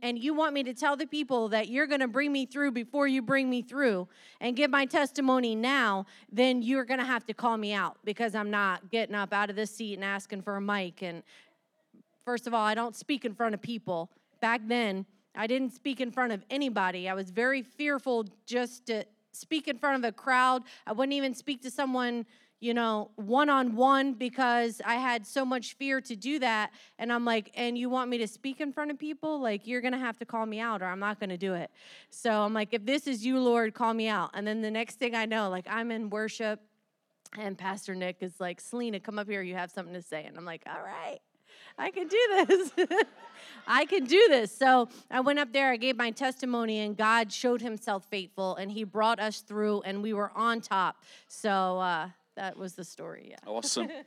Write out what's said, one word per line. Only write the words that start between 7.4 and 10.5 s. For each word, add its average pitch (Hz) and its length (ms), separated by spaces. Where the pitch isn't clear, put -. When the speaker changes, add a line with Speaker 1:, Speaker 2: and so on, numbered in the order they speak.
Speaker 1:
me 208 160
out, 185 320
because 214 320
I'm 208 120
not 196 440
getting 214 240
up 202 160
out 202 180
of 190 60
this 208 180
seat 214 200
and 190 100
asking 196 380
for 202 120